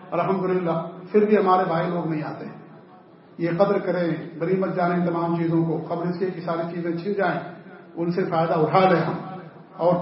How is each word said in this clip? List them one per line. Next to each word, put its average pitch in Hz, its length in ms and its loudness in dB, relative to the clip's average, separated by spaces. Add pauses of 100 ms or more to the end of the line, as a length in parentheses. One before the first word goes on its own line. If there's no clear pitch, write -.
(100)
الحمدللہ، 180 680 0 (360)
پھر 208 120 6
بھی 214 140 6
ہمارے 190 260 4
بھائی 170 260 0
لوگ 170 160 -2
نہیں 156 160 -2
آتے۔ 123 220 -8 (960)
یہ 165 200 0
قدر 196 200 4
کریں، 175 300 0 (320)
غنیمت 180 360 0
جانیں 175 300 2
تمام 170 300 0
چیزوں 165 280 2
کو، 160 100 0 (140)
قبل 170 200 -4
اس 180 100 -4
کے 185 120 -2
کہ 165 100 -8
ساری 170 340 -4
چیزیں 170 220 -4
چھن 196 160 -4
جائیں، 190 280 -2 (540)
ان 170 160 -2
سے 180 140 -2
فائدہ 165 280 0
اٹھا 156 360 4
لیں 165 120 4
ہم۔ - 180 -2 (580)
اور 175 260 4